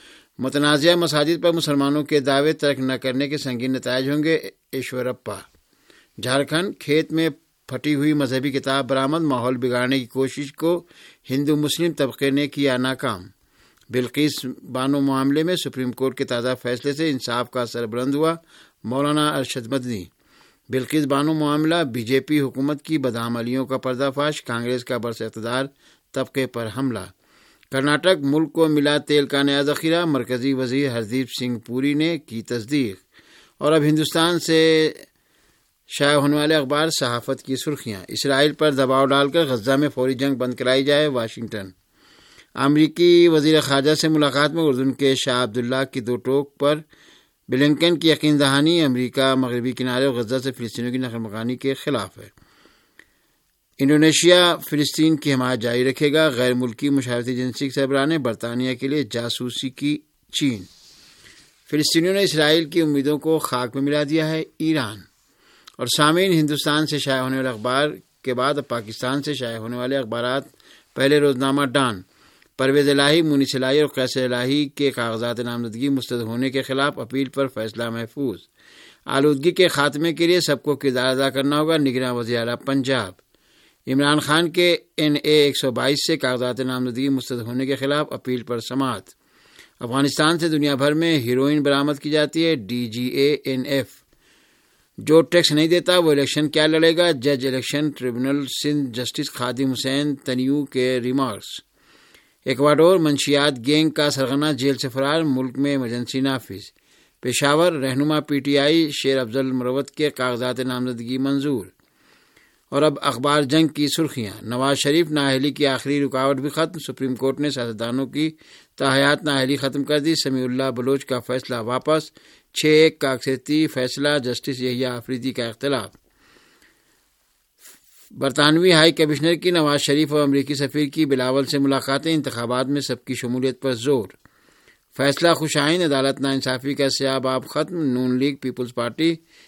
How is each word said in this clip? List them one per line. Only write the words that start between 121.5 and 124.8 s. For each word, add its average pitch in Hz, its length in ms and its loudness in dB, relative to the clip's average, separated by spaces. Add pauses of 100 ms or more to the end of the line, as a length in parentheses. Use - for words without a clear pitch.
واپس، 127 540 -2 (440)
چھ - 120 -2
ایک 156 320 6
کا 139 120 0
اکثریتی 139 560 -2
فیصلہ، 139 420 -2 (160)
جسٹس 123 360 -4
یحییٰ 127 300 -2